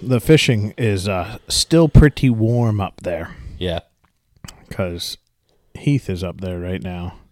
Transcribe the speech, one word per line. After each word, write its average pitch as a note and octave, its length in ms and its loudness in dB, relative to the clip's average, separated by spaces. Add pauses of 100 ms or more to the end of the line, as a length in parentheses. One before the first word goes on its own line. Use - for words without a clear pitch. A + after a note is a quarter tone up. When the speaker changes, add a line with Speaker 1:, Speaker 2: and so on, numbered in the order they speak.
Speaker 1:
the A#2+ 180 0
fishing A2+ 580 2
is, G2+ 300 -2
uh, G2 300 -6 (100)
still D#3+ 400 2
pretty C#3+ 420 6
warm A2+ 520 2
up - 200 -8
there. E2+ 340 -8 (220)
Speaker 2:
Yeah. F2 220 -4 (880)
Speaker 1:
'Cause F2 480 -8 (560)
Heath - 360 -2
is F#2 140 -6
up F2 180 -10
there F2+ 180 -8
right F2+ 220 -6
now. F2+ 340 -10 (160)